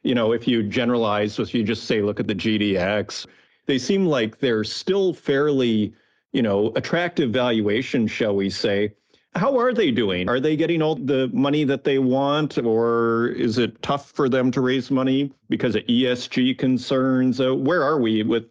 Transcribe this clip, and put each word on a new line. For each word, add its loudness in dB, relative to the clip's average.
you 0
know, 2
if -2
you 2
generalize, 0
if -6
you 0
just -4
say, 0
look -2
at -4
the -2
G 0
D 0
X, -4
they 0
seem 0
like 0
they're 0
still -2
fairly, 0
you 0
know, 2
attractive -2
valuation, 0
shall -2
we 0
say. -2
How 0
are 0
they 2
doing? 0
Are 0
they 0
getting 0
all 0
the -2
money 0
that -2
they 0
want, 0
or 2
is -2
it -2
tough -4
for 0
them 2
to -2
raise 0
money 0
because 0
of -2
E 4
S -2
G 2
concerns? 0
Uh, 2
where 2
are 2
we 2
with, 0